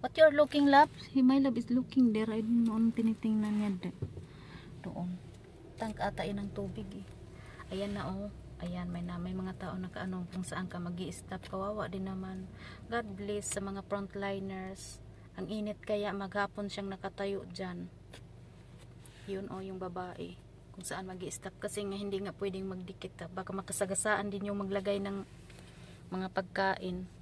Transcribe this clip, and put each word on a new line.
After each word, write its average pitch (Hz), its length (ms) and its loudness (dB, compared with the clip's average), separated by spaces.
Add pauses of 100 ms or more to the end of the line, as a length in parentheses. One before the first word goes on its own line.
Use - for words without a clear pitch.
What - 80 -2
you 320 80 8
are 294 160 12
looking, 285 320 8
love? 277 240 12 (160)
He, 269 160 8
my 269 160 10
love 254 160 6
is 240 160 0
looking 254 400 6
there. 220 160 2
I 220 160 0
don't 233 160 6
know 220 160 4
anong 226 160 6
tinitingnan 220 640 2
niya 208 120 2 (200)
de-, - 160 -6 (800)
doon. 180 320 -4 (640)
Tank 220 160 -6
ata 202 320 -2
yun 202 160 -4
ang 196 80 -8
tubig, 196 400 -6
eh. 190 140 -12 (680)
Ayan 202 240 -4
na, 185 80 -4
oh. 196 240 -4 (300)
Ayan, 175 320 -4
may 175 80 -6
na, 175 160 -6
may 175 160 -4
mga 185 240 -4
tao 185 240 -8
nakaano 185 560 -4
kung 185 80 -4
saan 180 240 -4
ka 175 160 -6
magi-stop. 175 640 -6
Kawawa 202 400 -4
din 190 240 -6
naman. 190 320 -6 (480)
God 233 240 -2
bless 202 400 -4
sa 202 80 -2
mga 196 240 -6
frontliners. 196 1120 -6 (400)
Ang 185 80 -6
init 208 320 -4
kaya 208 320 0
maghapon 202 560 -2
siyang 196 240 -6
nakatayo 196 640 -4
dyan. 180 320 -6 (1400)
Yun, 196 160 -6
oh, 190 160 -8
yung 190 160 -8
babae. 180 560 -8 (400)
Kung 185 80 -14
saan 185 240 -6
magi-stop. 185 480 -8
Kasi 208 320 -4
nga 196 80 -2
hindi 202 240 -2
nga 196 160 -6
pwedeng 190 320 -2
magdikit, 185 560 -8
ah. 170 80 -8
Baka 185 240 -6
makasagasaan 202 720 0
din 202 240 -2
yung 202 80 -2
maglagay 196 480 0
ng 196 160 -4 (880)
mga 185 240 -2
pagkain. 185 720 0 (140)